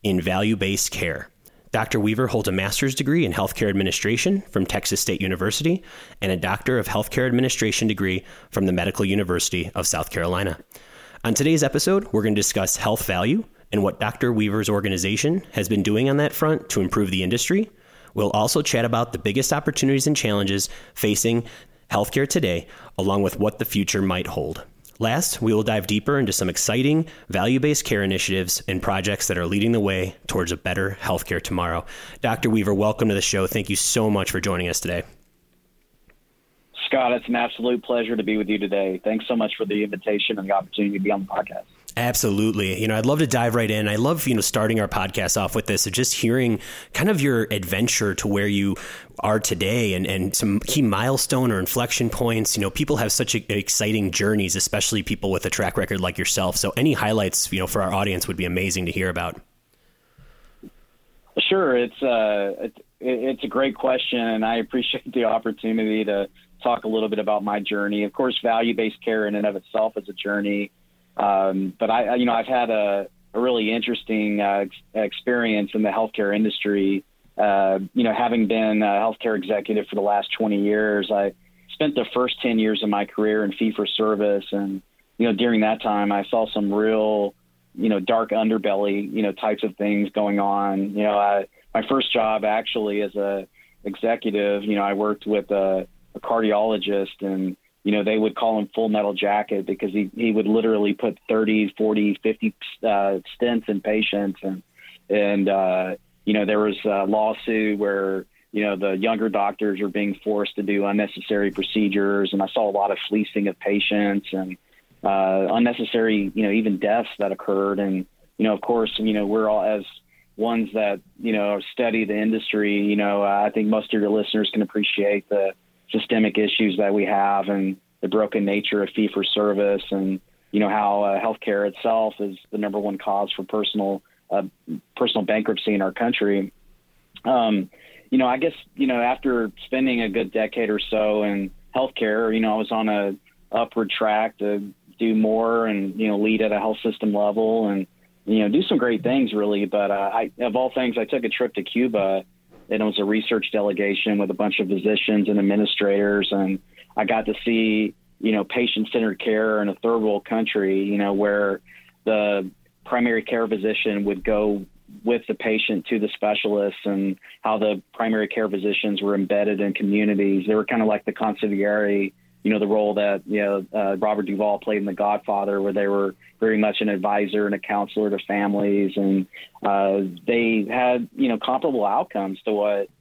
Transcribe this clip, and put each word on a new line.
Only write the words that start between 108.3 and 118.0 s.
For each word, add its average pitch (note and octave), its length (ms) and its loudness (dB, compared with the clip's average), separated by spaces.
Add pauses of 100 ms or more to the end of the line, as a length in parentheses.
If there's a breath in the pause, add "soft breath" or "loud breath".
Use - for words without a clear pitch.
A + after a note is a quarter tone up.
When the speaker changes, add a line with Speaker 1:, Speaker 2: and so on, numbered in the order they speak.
Speaker 2:
you G#2 120 -2
know, G2+ 120 0
the G2 160 -2
younger A2 380 0
doctors G2+ 520 0
were G2+ 80 -2
being G2+ 340 -4
forced G#2 340 -2
to G#2 40 -4
do G2+ 240 0
unnecessary G2+ 640 0
procedures. G2+ 840 0
And G2 100 2
I F#2+ 100 -2
saw A2 160 2
a G2 60 -4
lot G2+ 160 2
of F#2 80 -2 (100)
fleecing G#2 380 0
of F#2 100 -4
patients G2+ 760 0
and, F#2+ 260 -6 (460 soft breath)
uh, F#2+ 460 2
unnecessary, A2+ 840 2
you A2 80 0
know, G2+ 80 0
even G#2+ 260 0
deaths A2 400 0
that G2+ 140 -2
occurred. G2 480 -2
And, F#2+ 260 -2 (320)